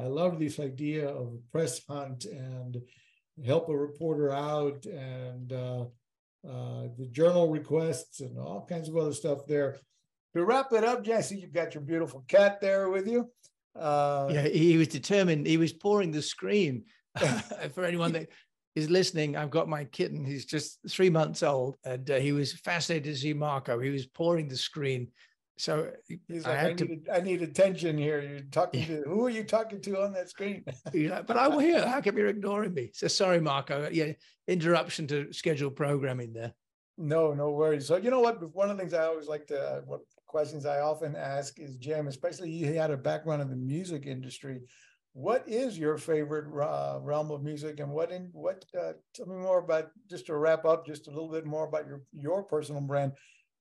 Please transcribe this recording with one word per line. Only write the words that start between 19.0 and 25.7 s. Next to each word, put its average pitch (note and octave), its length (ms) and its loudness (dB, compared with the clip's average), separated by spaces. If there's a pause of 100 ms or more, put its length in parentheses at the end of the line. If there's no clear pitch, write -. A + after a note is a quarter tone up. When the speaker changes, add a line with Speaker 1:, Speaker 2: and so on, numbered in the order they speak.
Speaker 2:
I've D3+ 140 -4
got D#3+ 180 2
my D3 160 -4
kitten. D3 400 -4
He's C3+ 200 -6
just - 340 -6 (100)
three F#3 220 6
months D#3+ 320 2
old, C#3 420 2
and, C3 240 -6
uh, C#3 80 2
he C#3+ 140 2
was C#3+ 200 2
fascinated D#3+ 600 -2
to C3 60 -6
see D3+ 140 -2
Marco. C#3 460 -2
He C3+ 120 0
was C3+ 160 -4
pouring E3 400 0
the C3 100 -6
screen. C3 540 -4 (460)
So D#3 340 -2 (360)